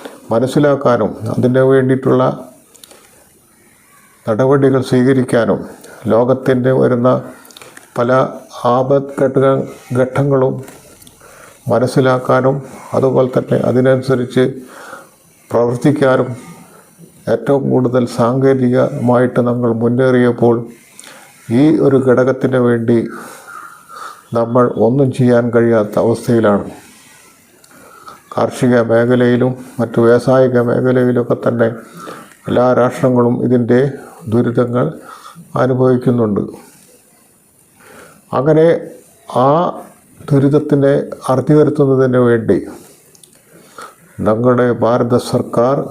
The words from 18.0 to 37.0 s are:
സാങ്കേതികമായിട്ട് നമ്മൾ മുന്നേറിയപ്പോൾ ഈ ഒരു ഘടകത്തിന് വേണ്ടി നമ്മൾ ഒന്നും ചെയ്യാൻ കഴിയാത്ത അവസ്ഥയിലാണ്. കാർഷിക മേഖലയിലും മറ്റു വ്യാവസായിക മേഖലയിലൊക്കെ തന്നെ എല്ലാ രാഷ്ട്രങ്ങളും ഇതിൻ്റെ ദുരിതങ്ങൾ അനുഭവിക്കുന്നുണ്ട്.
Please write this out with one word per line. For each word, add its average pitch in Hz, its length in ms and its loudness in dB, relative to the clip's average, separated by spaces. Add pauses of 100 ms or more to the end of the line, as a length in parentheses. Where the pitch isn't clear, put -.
സാങ്കേതികമായിട്ട് 127 1300 0
നമ്മൾ 120 200 -2 (120)
മുന്നേറിയപ്പോൾ 120 720 2 (1040)
ഈ 143 40 4 (220)
ഒരു 135 120 4 (100)
ഘടകത്തിന് 127 600 0
വേണ്ടി 117 300 0 (1400)
നമ്മൾ 117 280 2 (200)
ഒന്നും 135 220 2 (100)
ചെയ്യാൻ 123 280 2 (100)
കഴിയാത്ത 117 400 2 (100)
അവസ്ഥയിലാണ്. 110 600 0 (1700)
കാർഷിക 120 480 0 (100)
മേഖലയിലും 123 640 2 (260)
മറ്റു 117 280 -4
വ്യാവസായിക 123 500 2 (140)
മേഖലയിലൊക്കെ 123 760 0
തന്നെ 120 240 0 (800)
എല്ലാ 123 180 0 (140)
രാഷ്ട്രങ്ങളും 123 560 0 (100)
ഇതിൻ്റെ 123 320 2 (540)
ദുരിതങ്ങൾ 120 520 0 (800)
അനുഭവിക്കുന്നുണ്ട്. 123 800 0 (2000)